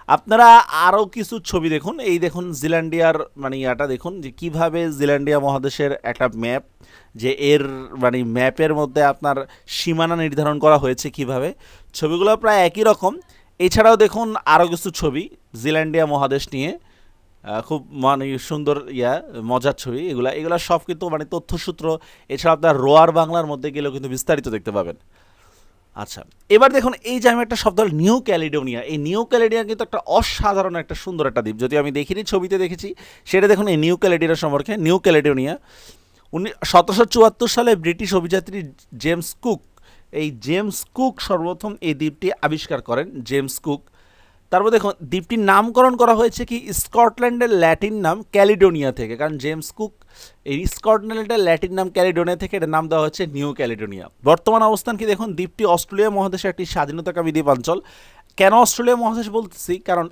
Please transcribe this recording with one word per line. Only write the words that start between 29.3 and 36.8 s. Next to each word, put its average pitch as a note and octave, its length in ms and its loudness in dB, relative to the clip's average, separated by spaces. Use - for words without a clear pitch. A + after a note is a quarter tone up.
কিন্তু G#3+ 200 -8
একটা G#3+ 140 -8
অসাধারণ G3 800 0
একটা D#3+ 180 -10
সুন্দর E3+ 320 -4
একটা A#2+ 160 -4
দ্বীপ, G#2+ 140 -6
যদিও B2+ 240 0
আমি C#3+ 100 -2
দেখিনি, E3 340 -6
ছবিতে F#3+ 340 -2
দেখেছি। F#3 360 -6
সেটা F#3+ 240 4
দেখুন G#3 200 4
এই F3+ 80 2
নিউ D#3+ 200 2
ক্যালিডোনিয়া E3+ 400 2
সম্পর্কে। D3+ 400 -2
নিউ F3 220 2
ক্যালিডোনিয়া D3 600 2
উনি-, F3+ 320 -8
সতেরোশো F#3 400 4